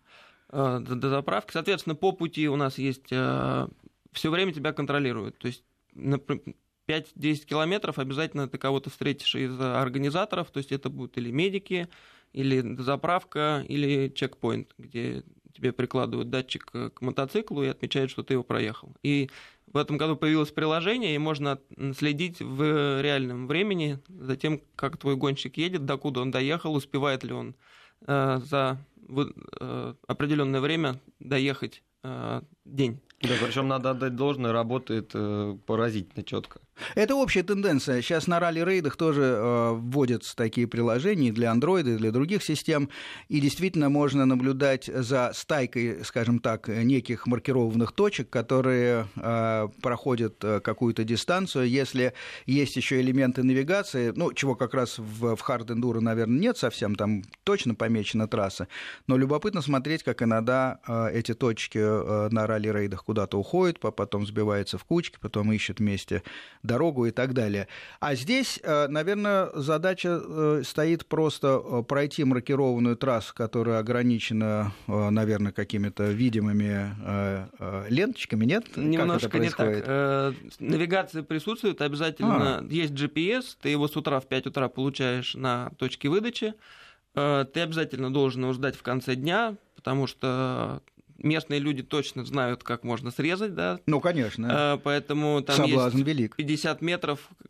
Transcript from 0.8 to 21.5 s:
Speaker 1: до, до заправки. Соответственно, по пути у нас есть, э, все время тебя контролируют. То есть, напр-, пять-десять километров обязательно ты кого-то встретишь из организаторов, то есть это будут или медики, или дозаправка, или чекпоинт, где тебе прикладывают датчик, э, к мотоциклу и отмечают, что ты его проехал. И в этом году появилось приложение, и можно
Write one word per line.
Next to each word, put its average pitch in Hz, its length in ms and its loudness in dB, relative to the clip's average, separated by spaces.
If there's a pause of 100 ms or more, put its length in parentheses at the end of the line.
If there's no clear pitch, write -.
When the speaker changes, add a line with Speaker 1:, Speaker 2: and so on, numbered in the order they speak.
Speaker 1:
до, 127 140 -6
до 123 140 -2
заправки. 139 440 -2
Соответственно, 165 420 -2
по 190 160 2
пути 165 380 -2
у 139 60 2
нас 139 240 0
есть, 131 320 -4
э, 131 560 0 (460)
все - 180 0
время 185 200 4
тебя 151 220 -2
контролируют. 135 640 0
То - 100 -6
есть, 123 160 -8 (300)
напр-, 139 480 -2 (460)
пять-десять 151 580 -2
километров 160 540 0
обязательно 139 480 -2
ты 127 120 -10
кого-то 135 300 -2
встретишь - 460 -2
из 127 240 -2
организаторов, 139 920 0
то - 60 -8
есть 135 140 -6
это 135 180 -4
будут 135 280 -10
или 120 140 -4
медики, 180 560 -2 (460)
или 135 280 2
дозаправка, 139 1080 -2
или 139 480 0
чекпоинт, 113 640 -4
где 123 460 -8 (300)
тебе 127 200 -2
прикладывают 120 560 -2
датчик, 131 440 -6
э, 117 200 -8
к - 80 -18
мотоциклу 139 640 -4
и 135 40 2
отмечают, 135 440 -2
что - 120 -6
ты - 120 -2
его 123 80 0
проехал. 117 600 -4
И 143 260 0 (380)
в - 100 -4
этом 147 200 0
году 156 180 0
появилось 151 360 2
приложение, 165 640 0
и 147 40 0
можно 147 360 0